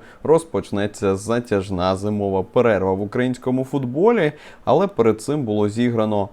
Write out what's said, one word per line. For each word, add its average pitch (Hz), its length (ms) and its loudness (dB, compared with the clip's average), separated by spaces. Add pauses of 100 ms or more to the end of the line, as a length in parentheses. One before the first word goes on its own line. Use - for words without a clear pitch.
(240)
розпочнеться 104 920 0
затяжна 98 800 0
зимова 98 480 -2
перерва 95 500 2
в 98 80 -2
українському 127 640 -2
футболі, 147 680 0 (340)
але 170 220 2
перед 113 340 0
цим 147 220 -4
було 104 260 0
зіграно 107 640 0